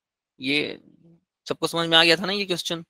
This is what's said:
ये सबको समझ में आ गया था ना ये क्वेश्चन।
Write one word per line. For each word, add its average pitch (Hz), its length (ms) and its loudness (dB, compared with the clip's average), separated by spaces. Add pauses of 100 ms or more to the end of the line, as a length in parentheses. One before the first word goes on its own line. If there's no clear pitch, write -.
(380)
ये 131 400 -4 (680)
सबको 160 180 -4
समझ 165 220 -2
में 165 100 4
आ 165 60 8
गया 165 120 6
था 175 100 -4
ना 190 60 -4
ये 202 120 -4
क्वेश्चन। 170 460 -6